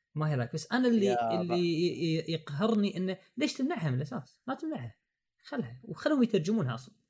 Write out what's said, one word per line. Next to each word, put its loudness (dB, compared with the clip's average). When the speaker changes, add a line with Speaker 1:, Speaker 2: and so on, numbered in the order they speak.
Speaker 1:
ما 0
هي 0
ذاك. -2
بس -6
أنا 2
اللي، 4
Speaker 2:
يا 2
Speaker 1:
اللي -2
Speaker 2:
ب- 2
Speaker 1:
ي-، 2
ي-، 0
يقهرني 0
إنه -2
ليش 0
تمنعها -2
من 0
الأساس؟ -8
لا -4
تمنعها. -8
خلها، -8
وخلهم 2
يترجمونها 2
أصلًا. -14